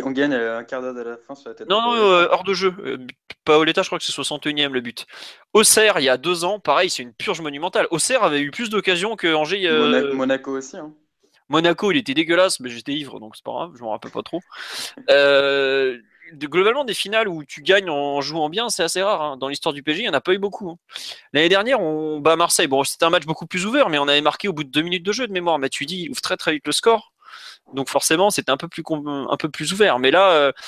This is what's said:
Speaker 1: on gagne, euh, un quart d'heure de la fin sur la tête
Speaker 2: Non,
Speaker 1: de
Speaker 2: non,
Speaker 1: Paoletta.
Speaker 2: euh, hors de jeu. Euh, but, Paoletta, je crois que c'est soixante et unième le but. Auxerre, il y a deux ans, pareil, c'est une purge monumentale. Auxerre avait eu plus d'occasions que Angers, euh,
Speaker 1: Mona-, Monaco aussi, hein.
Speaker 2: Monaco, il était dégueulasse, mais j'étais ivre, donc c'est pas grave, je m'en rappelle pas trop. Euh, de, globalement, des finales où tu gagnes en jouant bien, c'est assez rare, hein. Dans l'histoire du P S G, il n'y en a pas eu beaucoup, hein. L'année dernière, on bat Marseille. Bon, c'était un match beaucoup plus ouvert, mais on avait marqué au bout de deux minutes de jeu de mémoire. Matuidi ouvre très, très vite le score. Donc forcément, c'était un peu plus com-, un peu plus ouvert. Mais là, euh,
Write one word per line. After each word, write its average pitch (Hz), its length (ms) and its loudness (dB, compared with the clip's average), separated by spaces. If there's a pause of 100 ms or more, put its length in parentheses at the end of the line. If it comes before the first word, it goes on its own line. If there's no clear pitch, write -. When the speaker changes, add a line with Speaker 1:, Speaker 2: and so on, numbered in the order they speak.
Speaker 1:
on 135 80 -4
gagne, 139 220 0
euh, 117 260 -2
un 117 40 -12
quart 127 180 -10
d'heure 127 120 -8
de 120 80 -10
la 117 160 -10
fin - 160 -18
sur 123 160 -20
la 113 60 -16
tête - 140 -14
Speaker 2:
Non, 214 120 2
Speaker 1:
de 233 40 -2
Speaker 2:
non, 240 80 0
Speaker 1:
Paoletta. 214 200 4
Speaker 2:
euh, 175 180 6
hors 180 120 2
de 190 100 -2
jeu. 185 220 -2 (100)
Euh, 135 120 -6
but, 127 200 -18 (280)
Paoletta, 160 360 4
je 180 60 0
crois 180 100 -6
que - 80 -6
c'est - 60 -4
soixante 143 340 -6
et 151 60 -2
unième 147 220 -2
le 123 80 0
but. - 260 -12 (460)
Auxerre, 214 460 6
il 139 40 -2
y 131 60 4
a 127 80 4
deux 165 260 -2
ans, 190 160 -2
pareil, 165 300 2
c'est - 120 -6
une 123 120 -14
purge 170 280 -6
monumentale. 160 480 -2
Auxerre 214 340 0
avait 147 180 4
eu 143 100 -4
plus 233 180 -6
d'occasions 196 460 0
que 170 180 0
Angers, 160 340 0
euh, 156 120 4
Speaker 1:
Mona-, 139 340 2
Monaco 135 440 -2
aussi, 135 200 -12
hein. 151 160 -14 (560)
Speaker 2:
Monaco, 170 420 2
il 151 60 2
était - 160 -2
dégueulasse, 170 460 2
mais 127 100 -10
j'étais 120 240 -10
ivre, 123 260 -10
donc 110 160 -18
c'est - 80 -20
pas 117 80 -10
grave, 151 240 -8
je 120 60 -20
m'en 113 100 -8
rappelle 110 200 -10
pas 113 120 -8
trop. 165 160 -8 (720)
Euh, 139 880 4 (340)
de, 147 160 -12
globalement, 208 380 2
des 208 80 -6
finales 220 340 -2
où 160 160 -6
tu - 180 -18
gagnes 185 280 2
en 143 320 -2
jouant 151 260 -4
bien, 214 220 -4
c'est 185 140 -2
assez 175 180 -2
rare, 196 200 0
hein. 147 160 -6
Dans 135 120 -6
l'histoire 143 240 -4
du 143 100 -10
P 151 80 -2
S 156 60 0
G, 226 60 -4
il - 20 -2
n'y 214 40 -2
en 165 40 -4
a 135 80 2
pas 185 120 2
eu 202 40 0
beaucoup, 196 320 -6
hein. 170 80 -14 (560)
L'année 160 160 4
dernière, 214 320 2
on 156 400 -4
bat 160 160 4
Marseille. 170 300 2
Bon, 135 180 0
c'était - 180 -2
un 165 60 4
match 170 160 2
beaucoup 160 220 -6
plus 185 180 -4
ouvert, 233 240 2
mais 151 80 0
on 143 100 0
avait 143 140 4
marqué 151 260 0
au 185 60 -2
bout 151 100 -4
de 135 60 -10
deux 147 120 0
minutes 175 220 -4
de 196 80 -4
jeu 240 160 -4
de 202 60 -8
mémoire. 175 260 0
Matuidi 147 500 -6
ouvre 127 120 -10
très, 180 160 -4
très 160 160 -2
vite 147 120 -6
le 151 60 -4
score. - 400 2 (640)
Donc 135 160 -4
forcément, 170 400 2
c'était - 220 -2
un 139 40 2
peu 165 140 -8
plus - 120 -12
com-, 147 480 -6
un 147 80 -2
peu 160 120 -4
plus 156 240 -6
ouvert. 190 260 2
Mais 127 100 4
là, 185 220 6
euh, 143 200 4 (160)